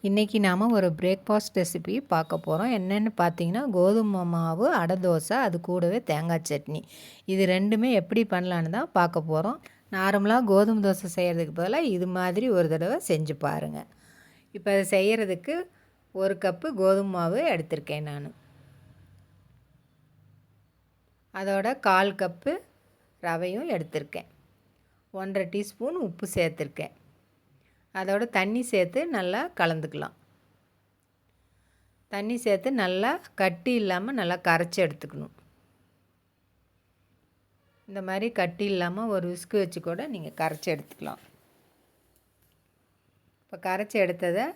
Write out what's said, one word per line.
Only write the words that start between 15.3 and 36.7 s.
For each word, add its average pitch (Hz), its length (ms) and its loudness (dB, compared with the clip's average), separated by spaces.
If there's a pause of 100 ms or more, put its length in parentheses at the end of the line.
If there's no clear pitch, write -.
ஒரு 190 280 0
கப்பு 185 320 -2
கோதுமை 190 400 4
மாவு 175 240 0 (140)
எடுத்திருக்கேன் 151 560 -6
நானு. 143 200 -10 (3000)
அதோட 196 340 -2 (120)
கால் 190 360 4
கப்பு 190 380 -4 (720)
ரவையும் 180 520 -4
எடுத்திருக்கேன். 156 540 -6 (840)
ஒன்றரை 190 380 -4
டீஸ்பூன் 226 480 -6
உப்பு 196 360 -6
சேர்த்துருக்கேன். 160 580 -4 (1000)
அதோட 196 340 0
தண்ணி 214 340 0
சேர்த்து 196 440 0
நல்லா 202 340 -2 (160)
கலந்துக்கலாம். 156 580 -4 (2000)
தண்ணி 208 260 -4
சேர்த்து 214 340 2
நல்லா 202 400 2 (240)
கட்டி 190 400 0
இல்லாம 202 360 0
நல்லா 180 340 0
கரைச்சி 170 360 2
எடுத்துக்கணும். 147 520 -4 (2500)